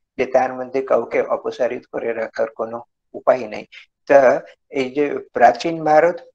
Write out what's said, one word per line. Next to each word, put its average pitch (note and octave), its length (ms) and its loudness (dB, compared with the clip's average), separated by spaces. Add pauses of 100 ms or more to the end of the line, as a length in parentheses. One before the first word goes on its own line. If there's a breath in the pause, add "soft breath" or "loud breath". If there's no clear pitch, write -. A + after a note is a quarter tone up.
(180)
যে B2+ 80 0
তার B2+ 280 0
মধ্যে B2+ 280 -6
কাউকে B2 400 -2
অপসারিত A#2 680 -4
করে A#2 220 -6
রাখার A2+ 360 -6
কোনো A#2 340 -10 (300)
উপায় A#2+ 340 -2
নেই। G#2+ 180 -12 (420 loud breath)
তা C#3 340 6 (280 loud breath)
এই C3 220 -4
যে C#3 280 -2 (140)
প্রাচীন D#3 500 2
ভারত D#3 340 4 (180)